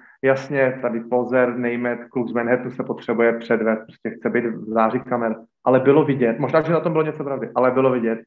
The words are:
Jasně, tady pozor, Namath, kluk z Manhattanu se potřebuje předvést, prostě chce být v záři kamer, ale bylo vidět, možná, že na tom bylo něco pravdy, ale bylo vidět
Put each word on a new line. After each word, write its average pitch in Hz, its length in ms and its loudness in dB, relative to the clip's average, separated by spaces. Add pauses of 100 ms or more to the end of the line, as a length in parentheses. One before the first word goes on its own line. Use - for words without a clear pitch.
(240)
Jasně, 135 580 0
tady 117 180 -2
pozor, 120 580 0
Namath, 120 520 -4
kluk 120 200 -4
z 110 40 -6
Manhattanu 120 380 0
se - 120 -8
potřebuje 117 500 0
předvést, 113 520 0
prostě - 240 -12
chce - 200 -6
být 120 160 0
v 107 280 -6
záři 113 260 2
kamer, 120 360 -2 (280)
ale 127 160 4
bylo 143 260 4
vidět, 123 340 0
možná, 160 220 2
že 160 120 0
na 160 60 2
tom 170 120 -2
bylo 156 120 2
něco 151 200 -6
pravdy, 135 320 -6
ale 127 160 4
bylo 131 200 4
vidět 113 360 -2